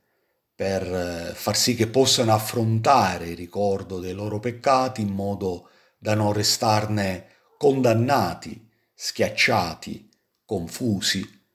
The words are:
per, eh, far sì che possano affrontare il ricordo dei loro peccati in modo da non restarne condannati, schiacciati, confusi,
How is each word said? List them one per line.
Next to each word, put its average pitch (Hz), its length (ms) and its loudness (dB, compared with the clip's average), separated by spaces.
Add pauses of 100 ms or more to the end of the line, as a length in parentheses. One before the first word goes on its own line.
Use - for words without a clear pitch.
(540)
per, 95 300 -4
eh, 87 500 -6
far - 240 -2
sì 127 160 2
che 110 140 2
possano 123 440 4
affrontare 113 960 2
il 85 60 -8
ricordo 95 640 -4
dei 92 140 -8
loro 104 260 -6
peccati 123 600 0
in 104 80 -2
modo 98 600 -4 (280)
da 107 160 -2
non 107 180 2
restarne 104 920 0 (320)
condannati, 123 1120 2 (240)
schiacciati, - 1120 -2 (380)
confusi, 95 800 -2 (280)